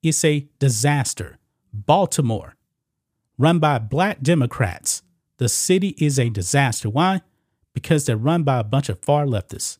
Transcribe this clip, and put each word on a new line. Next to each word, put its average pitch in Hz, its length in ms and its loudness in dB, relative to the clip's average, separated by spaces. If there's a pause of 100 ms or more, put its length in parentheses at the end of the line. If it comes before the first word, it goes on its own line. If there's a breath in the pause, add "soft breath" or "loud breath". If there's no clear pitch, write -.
It's 160 200 0
a 147 240 2 (120)
disaster. 135 800 0 (340)
Baltimore, 113 800 0 (840)
run 165 180 4
by 147 220 2
black 151 420 -2
Democrats, 127 800 -2 (360)
the 120 100 0
city 185 500 0
is 143 220 2
a 117 100 2
disaster. 113 600 -2
Why? 175 320 0 (520)
Because - 320 0
they're 113 120 0
run 156 260 0
by 131 160 0
a 113 60 -2
bunch 135 240 -2
of 101 100 -6
far 147 260 0
leftists. - 540 -6